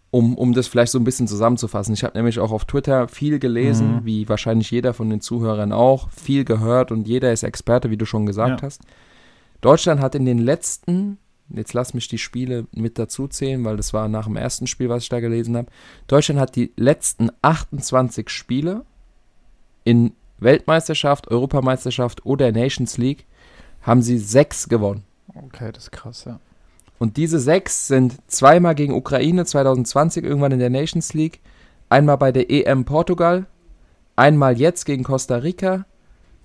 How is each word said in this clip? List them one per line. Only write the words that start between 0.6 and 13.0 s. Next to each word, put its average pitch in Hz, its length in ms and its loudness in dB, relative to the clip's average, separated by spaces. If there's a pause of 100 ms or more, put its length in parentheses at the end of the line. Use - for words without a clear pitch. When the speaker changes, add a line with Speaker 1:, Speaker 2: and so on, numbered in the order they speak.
Speaker 1:
vielleicht 120 240 2
so 131 60 0
ein 117 60 2
bisschen 123 220 -2
zusammenzufassen, 107 680 -2
ich 104 100 -6
hab - 100 -6
nämlich 113 240 0
auch 110 140 -2
auf 107 140 -4
Twitter 135 420 0
viel 147 300 -4
gelesen, 117 580 0
Speaker 2:
Mhm. 110 80 -4
Speaker 1:
wie 107 240 -4
wahrscheinlich 113 420 0
jeder 120 240 0
von 110 160 -4
den 107 120 -4
Zuhörern 107 500 -2
auch, 131 380 2
viel 139 340 -2
gehört 117 480 0
und 107 160 -4
jeder 123 240 0
ist 113 100 -2
Experte, 120 480 -2
wie 110 60 -4
du 110 80 -4
schon 107 220 -2
gesagt 113 340 -2
Speaker 2:
Ja. 139 60 -10
Speaker 1:
hast. - 160 -14 (800)
Deutschland 143 380 4
hat 135 140 -2
in 135 100 0
den 123 140 2
letzten, 180 800 -2 (300)
jetzt - 260 -10
lass 123 180 -4
mich 120 160 -8
die 113 100 -8
Spiele 123 540 -6
mit 113 260 -6
dazu 135 300 -6